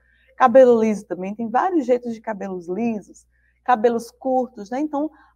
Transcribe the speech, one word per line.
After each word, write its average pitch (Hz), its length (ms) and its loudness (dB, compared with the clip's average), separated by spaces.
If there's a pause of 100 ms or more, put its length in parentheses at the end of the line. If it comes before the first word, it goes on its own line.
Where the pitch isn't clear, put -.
(360)
Cabelo 247 440 6
liso 214 260 -2
também, 190 300 -10
tem 233 120 -8
vários 294 380 -2
jeitos 240 280 -2
de 220 60 -14
cabelos 190 480 -10
lisos, 214 560 -6 (380)
cabelos 233 480 0
curtos, 254 600 -4
né? 254 100 -6
Então, 302 300 -4 (260)